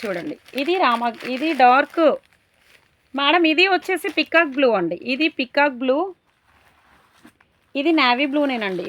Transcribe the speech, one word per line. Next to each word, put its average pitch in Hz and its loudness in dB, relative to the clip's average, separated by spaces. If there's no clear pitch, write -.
చూడండి, 175 -8
ఇది 302 0
రామా, 240 0
ఇది 294 -4
డార్క్ 262 4
మేడం, 294 2
ఇది 330 2
వచ్చేసి 359 -4
పీకాక్ 320 0
బ్లూ 269 2
అండి. 175 -2
ఇది 294 0
పీకాక్ 277 0
బ్లూ, 262 0
ఇది 285 0
నేవీ 262 2
బ్లూనేనండి. 247 -2